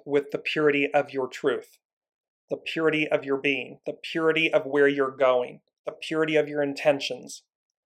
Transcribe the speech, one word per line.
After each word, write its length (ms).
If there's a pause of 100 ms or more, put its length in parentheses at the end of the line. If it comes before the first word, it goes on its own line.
with 280
the 60
purity 540
of 180
your 160
truth, 520 (720)
the 80
purity 520
of 140
your 140
being, 480
the 80 (180)
purity 400
of 120
where 220
you're 300
going, 460 (240)
the 80 (120)
purity 300
of 120
your 140
intentions, 840 (520)